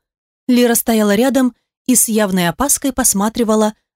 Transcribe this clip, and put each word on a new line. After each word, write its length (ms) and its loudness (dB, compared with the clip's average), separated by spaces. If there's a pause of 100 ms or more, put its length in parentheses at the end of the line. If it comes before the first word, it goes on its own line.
(480)
Лера 260 2
стояла 400 0
рядом 400 0 (320)
и 80 2
с 140 0
явной 400 0
опаской 440 -4
посматривала 840 -2 (220)